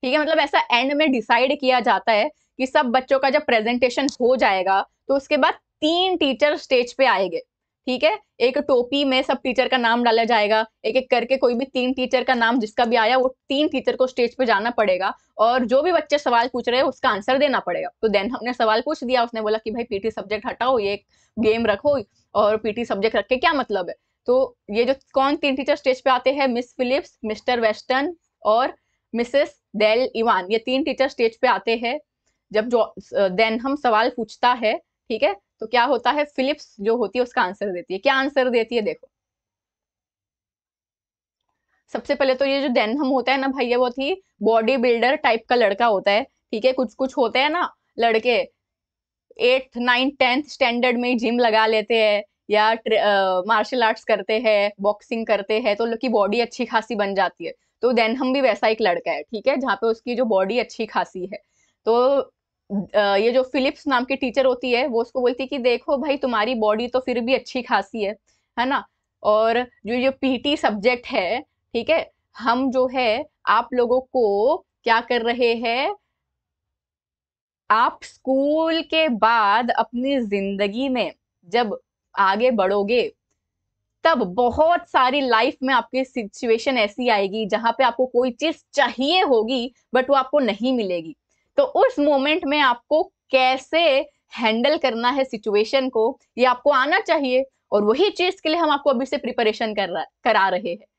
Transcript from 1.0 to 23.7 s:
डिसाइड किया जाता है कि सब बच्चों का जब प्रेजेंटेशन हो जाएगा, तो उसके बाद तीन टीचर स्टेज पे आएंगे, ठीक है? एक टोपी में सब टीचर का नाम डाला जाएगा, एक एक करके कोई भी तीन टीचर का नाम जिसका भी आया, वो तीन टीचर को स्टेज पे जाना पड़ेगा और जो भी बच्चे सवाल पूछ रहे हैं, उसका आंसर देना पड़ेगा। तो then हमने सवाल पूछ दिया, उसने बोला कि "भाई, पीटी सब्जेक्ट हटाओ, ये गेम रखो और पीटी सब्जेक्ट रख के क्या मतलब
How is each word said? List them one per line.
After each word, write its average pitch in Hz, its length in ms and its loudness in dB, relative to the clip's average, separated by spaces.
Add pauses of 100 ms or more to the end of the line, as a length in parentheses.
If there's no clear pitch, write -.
डिसाइड 254 480 0
किया 254 200 2
जाता 226 320 0
है 220 180 2 (300)
कि 262 80 -2
सब 285 200 2
बच्चों 254 320 0
का 269 100 0
जब 285 160 0
प्रेजेंटेशन 247 640 0 (140)
हो 247 140 4
जाएगा, 196 460 2 (260)
तो 269 80 0
उसके 277 220 -2
बाद 311 160 2 (280)
तीन 349 360 0
टीचर 294 400 0
स्टेज 240 360 0
पे 269 120 2
आएंगे, 185 340 0 (480)
ठीक 254 160 -4
है? 415 140 2 (220)
एक 254 200 0
टोपी 277 460 0
में 262 160 0
सब 262 200 -2
टीचर 254 260 0
का 262 100 -2
नाम 240 260 0
डाला 226 200 2
जाएगा, 220 420 0 (200)
एक 220 100 -4
एक 254 140 -2
करके 240 280 0
कोई 247 160 2
भी 240 140 -4
तीन 254 260 -4
टीचर 254 300 -2
का 262 100 0
नाम 240 260 0
जिसका 220 260 0
भी 226 100 0
आया, 233 220 2
वो 254 100 2 (220)
तीन 285 180 0
टीचर 254 280 -2
को 254 120 2
स्टेज 240 280 -2
पे 254 100 -2
जाना 220 260 0
पड़ेगा 196 420 -2 (240)
और 240 280 2
जो 254 160 2
भी 359 100 0
बच्चे 302 260 0
सवाल 240 360 0
पूछ 240 160 -4
रहे 240 100 0
हैं, 311 80 2
उसका 262 220 -2
आंसर 214 280 -2
देना 262 240 0
पड़ेगा। 160 280 -6 (120)
तो 226 80 0
then 202 220 0
हमने 247 220 -6
सवाल 226 280 2
पूछ - 220 -6
दिया, 247 200 0
उसने 233 180 -6
बोला 214 160 0
कि 220 140 -6
"भाई, 240 120 -6
पीटी 208 280 -6
सब्जेक्ट 208 360 -8
हटाओ, 247 320 0
ये 202 200 -2 (380)
गेम 226 280 2
रखो 220 320 0 (380)
और 214 220 2
पीटी 220 280 -4
सब्जेक्ट 214 300 -2
रख 208 120 0
के 254 100 0
क्या 330 160 2
मतलब 202 360 -2